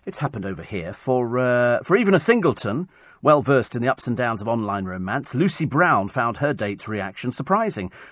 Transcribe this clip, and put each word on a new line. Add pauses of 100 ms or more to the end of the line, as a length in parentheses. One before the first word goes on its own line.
It's
happened
over
here.
For,
uh,
for
even
a
singleton, (320)
well
versed
in
the
ups
and
downs
of
online
romance,
Lucy
Brown
found
her
date's
reaction
surprising. (220)